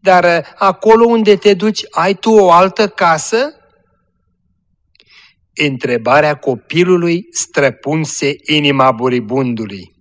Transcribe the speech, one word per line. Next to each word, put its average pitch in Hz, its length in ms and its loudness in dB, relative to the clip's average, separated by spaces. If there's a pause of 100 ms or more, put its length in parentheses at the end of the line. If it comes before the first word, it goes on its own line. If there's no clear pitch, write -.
„dar, 180 240 2
uh, 170 140 2 (160)
acolo 220 520 2
unde 220 300 2
te 202 180 2
duci, 208 260 -4 (100)
ai 185 240 -2
tu 226 160 -4
o 202 200 4
altă 190 380 2
casă?” 226 640 -2 (2000)
Întrebarea 135 800 -2
copilului 170 880 -2 (100)
străpunse 143 1040 -4 (120)
inima 143 460 0
buribundului. 113 1080 -6